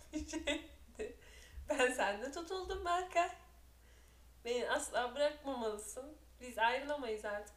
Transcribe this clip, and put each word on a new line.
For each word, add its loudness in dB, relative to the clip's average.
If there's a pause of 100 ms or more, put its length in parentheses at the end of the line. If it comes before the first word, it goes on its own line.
(140)
bir -4
şeydi?" -4 (520)
"Ben 4
sende 0
tutuldum -4
Berkay. 4 (1120)
Beni 2
asla 2
bırakmamalısın. -2 (240)
Biz -10
ayrılamayız 2
artık. -4